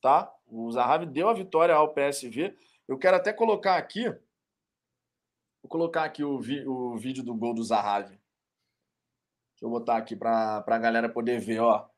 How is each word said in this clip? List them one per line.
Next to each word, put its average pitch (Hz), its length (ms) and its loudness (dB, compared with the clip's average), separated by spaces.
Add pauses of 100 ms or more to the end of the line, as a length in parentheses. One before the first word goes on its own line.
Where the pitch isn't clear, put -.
tá? 151 320 4 (140)
O 113 240 -8
Zahavi 127 340 2
deu 165 240 0
a 226 60 4
vitória 170 400 2
ao 151 180 4
P - 80 -2
S 139 280 -2
V. 135 280 -6 (300)
Eu 135 100 -4
quero 185 200 4
até 185 160 0
colocar 208 440 2
aqui, 220 320 -4
vou - 1600 -20
colocar 165 360 -2
aqui 151 200 -6
o 143 140 -2
vi-, 127 280 -6
o 127 300 -6
vídeo 127 260 -8
do 117 120 -8
gol 117 180 -2
do 113 100 -4
Zahavi. 101 560 -2 (1300)
Deixa - 140 -14
eu 117 40 -6
botar 117 280 -2
aqui 110 180 -8
pra, 110 460 -2
pra 113 160 0
galera 117 300 0
poder 117 320 -2
ver, 110 200 -4
ó. 113 260 4 (120)